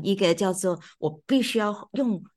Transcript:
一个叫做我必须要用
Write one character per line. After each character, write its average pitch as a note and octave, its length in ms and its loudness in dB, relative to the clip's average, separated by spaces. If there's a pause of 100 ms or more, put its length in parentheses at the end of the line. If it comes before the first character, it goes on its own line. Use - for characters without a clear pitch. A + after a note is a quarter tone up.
一 G3 100 0
个 F#3+ 200 2
叫 F#3 180 2
做 F3+ 260 -2 (220)
我 D#3 260 -4
必 C4+ 160 4
须 A3+ 160 -2
要 G#3 360 -2
用 A3+ 280 0 (160)